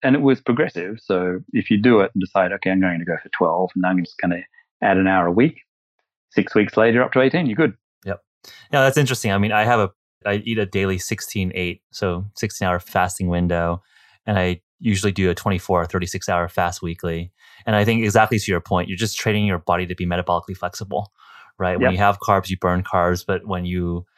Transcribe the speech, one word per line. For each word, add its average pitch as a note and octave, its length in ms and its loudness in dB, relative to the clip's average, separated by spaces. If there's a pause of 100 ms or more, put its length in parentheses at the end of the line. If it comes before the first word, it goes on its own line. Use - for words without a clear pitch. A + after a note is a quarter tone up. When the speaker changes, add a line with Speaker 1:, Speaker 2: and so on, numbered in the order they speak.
Speaker 1:
and C3+ 120 4
it C#3+ 80 2
was C3+ 180 4
progressive. A2 600 -2
So F2+ 380 0 (120)
if A2+ 180 0
you G#2+ 100 4
do A#2 200 6
it F#2+ 140 2
and G2 60 0
decide, F#2 320 0
"Okay, F#2+ 180 -2
I'm F#2 100 2
going F2+ 180 0
to E2+ 80 -6
go E2+ 160 -2
for - 80 -20
twelve, F2 440 0
and F2+ 120 -2
I'm F#2 180 2
just - 160 -14
gonna F2 220 -2 (400)
add G2 160 4
an F#2+ 80 2
hour F#2 200 2
a F2 60 2
week," C3 300 2 (680)
six - 240 -2
weeks G#2 220 2
later, A2+ 260 4
up - 100 -2
to C3 80 4
eighteen, D3 260 2
you're G#2+ 100 -2
good. C#3+ 180 2 (300)
Speaker 2:
Yep. F#2+ 160 -8 (520)
Yeah, C#3 100 4
that's C3 160 4
interesting. B2 340 0
I G2 60 4
mean, G#2 140 2
I G#2+ 120 4
have A#2 160 4
a, F#2+ 100 0 (360)
I G2+ 80 0 (100)
eat A2+ 140 -4
a G#2 80 0
daily F#2+ 320 -2
sixteen F#2+ 560 -6
eight, F2 360 -6
so F#2 360 -4 (100)
sixteen G2+ 320 -4
hour F2 100 0
fasting F#2 500 -2
window, F2 540 -2 (440)
and G#2 120 0
I F2+ 220 -2 (180)
usually G2 340 0
do F#2 180 0
a F2 40 0
twenty-four F#2+ 480 -2
or E2 40 -4
thirty-six F2+ 420 -6
hour F2 200 0
fast F2 340 -4
weekly. E2+ 500 -6 (340)
And G#2+ 100 2
I G#2 80 4
think A2+ 180 2
exactly A2 360 4
to - 120 -4
your F2 100 0
point, F2+ 280 -2
you're F#2 100 -10
just G#2+ 200 -4
training G#2 280 0
your F#2 120 0
body F2 280 -2
to F2 80 -8
be F#2 120 -6
metabolically F2 500 -2
flexible, F#2+ 560 -8 (460)
right? F2+ 180 -2
When G#2+ 140 2
Speaker 1:
Yep. - 20 2
Speaker 2:
you F2+ 60 -2
have G2+ 220 -2
carbs, G2 300 0
you F#2 60 -4
burn F2+ 260 0
carbs, F2+ 420 -2
but F#2+ 220 -4
when F2+ 180 -6
you F2 400 -4 (140)